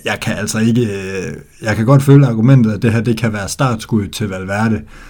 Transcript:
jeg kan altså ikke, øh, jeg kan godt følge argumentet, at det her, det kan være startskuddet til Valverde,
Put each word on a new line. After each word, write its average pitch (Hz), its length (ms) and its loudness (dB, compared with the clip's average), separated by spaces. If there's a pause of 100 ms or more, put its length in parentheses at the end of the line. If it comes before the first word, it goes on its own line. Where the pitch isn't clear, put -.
jeg 107 160 -4
kan 98 160 -4
altså 107 220 -4
ikke, 113 220 2
øh, 95 520 -6 (280)
jeg 110 140 -2
kan 113 100 -2
godt 139 180 4
følge 139 240 6
argumentet, 117 440 4
at 101 100 -6
det 117 120 2
her, 117 80 0
det 110 160 0
kan 113 160 -2
være 101 160 -8
startskuddet 113 640 -2
til 107 160 -6
Valverde, 101 520 -4 (280)